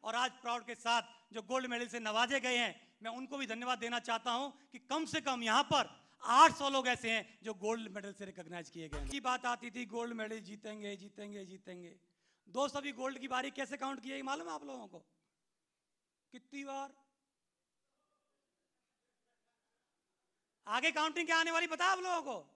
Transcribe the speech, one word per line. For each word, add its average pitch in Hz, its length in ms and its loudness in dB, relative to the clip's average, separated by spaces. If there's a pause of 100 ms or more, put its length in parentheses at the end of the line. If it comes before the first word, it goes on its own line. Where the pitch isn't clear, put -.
और 220 120 -4
आज 247 160 2 (100)
प्राउड 233 240 -4
के 240 100 -8
साथ 233 260 2 (320)
जो 185 100 -6
गोल्ड 254 240 0
मेडल 240 200 -2
से 233 120 -6
नवाजे 233 400 2
गए 247 180 2
हैं, - 440 -2
मैं 226 100 -6
उनको 262 260 -8
भी 262 100 -4
धन्यवाद 240 320 -2
देना 233 220 -2
चाहता 233 300 -2
हूं 262 180 0 (220)
कि 240 100 -14
कम 311 240 0
से 311 160 -2
कम 254 220 0
यहां 233 220 6
पर 277 240 4 (340)
आठ 277 320 10
सौ 277 140 2
लोग 262 180 2
ऐसे 233 240 2
हैं 220 320 -2
जो 220 120 -6
गोल्ड 214 360 -2
मेडल 196 220 -10
से 196 120 -10
रिकॉग्नाइज 175 440 -12
किए 160 200 -10
गए 147 100 -6
हैं। 139 100 -6
की 269 120 -4
बात 254 240 0
आती 240 260 -2
थी 240 160 -8
गोल्ड 233 280 -4
मेडल 220 260 -6
जीतेंगे, 208 540 -10
जीतेंगे, 202 500 -14
जीतेंगे। 180 480 -16 (540)
दोस्त 269 300 0
अभी 285 160 -4
गोल्ड 254 260 -4
की 262 80 -10
बारी 262 240 -2
कैसे 277 260 -6
काउंट 269 240 -4
की 254 80 -10
है 277 140 -6
मालूम 302 240 -4
है 320 60 -6
आप 294 100 -8
लोगों 254 240 -12
को? 180 120 -18 (1300)
कितनी 277 320 -12
बार? 277 240 -6 (3750)
आगे 254 260 4
काउंटिंग 311 340 0
क्या 330 120 6
आने 330 120 2
वाली 330 180 2
पता 339 160 0
है 381 60 6
आप 370 100 2
लोगों 359 220 0
को? 240 160 -6 (160)